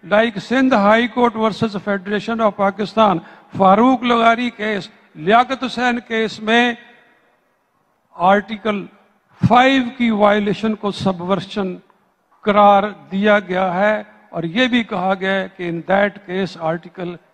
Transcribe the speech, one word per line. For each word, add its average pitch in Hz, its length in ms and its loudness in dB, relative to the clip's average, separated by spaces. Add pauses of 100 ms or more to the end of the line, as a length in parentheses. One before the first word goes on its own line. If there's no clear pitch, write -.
like 214 300 0
सिंध 262 360 0
हाई 220 340 4
कोर्ट 240 260 0
versus 220 420 -2
Federation 202 640 -4
of 214 200 2
Pakistan, 202 600 0 (380)
फारूक 220 460 4
लगारी 233 460 2
केस, 208 400 -8 (260)
लियाकत 233 460 0
हुसैन 240 360 -2
केस 220 440 -6
में 233 340 0 (1400)
आर्टिकल 202 720 0 (600)
फ़ाइव 254 500 4
की 240 120 0
वायलेशन 208 640 0
को 208 160 -6
सबवर्शन 185 840 -4 (680)
करार 202 420 4 (240)
दिया 202 280 2
गया 185 340 -2
है 208 340 -2 (260)
और 170 140 -6
यह 214 220 0
भी 233 160 0
कहा 190 300 -4
गया 190 180 -4
है 190 280 -4
कि 175 120 -6
in 170 180 -10
that 202 220 2 (180)
case 185 320 -6
article 170 540 -8 (180)